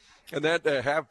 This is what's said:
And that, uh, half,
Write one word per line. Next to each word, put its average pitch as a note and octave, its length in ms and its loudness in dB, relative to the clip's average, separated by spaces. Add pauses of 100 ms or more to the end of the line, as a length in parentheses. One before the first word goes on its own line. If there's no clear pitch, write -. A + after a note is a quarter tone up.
(320)
And C#3+ 120 -4
that, E3 220 2
uh, C#3 160 0
half, C#3+ 280 0